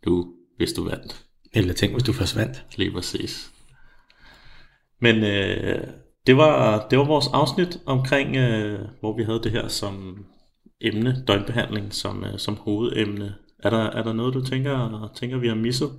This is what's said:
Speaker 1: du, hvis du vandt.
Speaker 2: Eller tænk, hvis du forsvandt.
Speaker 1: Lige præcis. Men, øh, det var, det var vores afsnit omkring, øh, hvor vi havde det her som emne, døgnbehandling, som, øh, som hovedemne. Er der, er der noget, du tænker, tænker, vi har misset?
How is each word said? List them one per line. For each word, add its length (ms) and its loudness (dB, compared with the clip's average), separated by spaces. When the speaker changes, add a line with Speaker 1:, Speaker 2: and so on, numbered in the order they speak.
Speaker 1:
du, 200 2
hvis 160 -2
du 160 -6
vandt. 320 -12
Speaker 2:
Eller 200 2
tænk, 200 0
hvis 100 0
du 100 0
forsvandt. 520 -2
Speaker 1:
Lige 140 0
præcis. 600 -8
Men, 220 8
øh, 600 0
det 100 10
var, 520 6
det 80 4
var 80 6
vores 280 2
afsnit 520 0
omkring, 500 0
øh, 440 0
hvor 180 -4
vi 60 -2
havde 200 0
det 80 -2
her 160 -2
som 580 -8
emne, 460 0
døgnbehandling, 680 0
som, 300 -6
øh, 160 -8
som 220 -4
hovedemne. 760 -2
Er 60 2
der, 140 2
er 200 -2
der 100 -2
noget, 200 -2
du 120 -2
tænker, 680 -2
tænker, 220 -6
vi 100 0
har 80 2
misset? 440 0